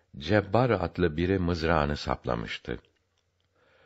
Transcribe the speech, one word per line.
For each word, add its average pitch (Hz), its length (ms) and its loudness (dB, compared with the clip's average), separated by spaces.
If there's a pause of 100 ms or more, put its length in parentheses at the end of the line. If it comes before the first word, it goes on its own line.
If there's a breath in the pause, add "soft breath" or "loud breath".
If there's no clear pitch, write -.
(180 soft breath)
Cebbar 101 520 2
adlı 87 480 0
biri 92 220 2
mızrağını 82 580 0
saplamıştı. 60 840 -6 (1080 soft breath)